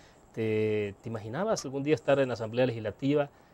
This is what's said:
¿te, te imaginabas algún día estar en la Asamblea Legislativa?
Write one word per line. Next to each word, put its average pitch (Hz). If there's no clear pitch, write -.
¿te, 107
te 120
imaginabas 117
algún 135
día 151
estar 139
en 131
la 120
Asamblea 117
Legislativa? 127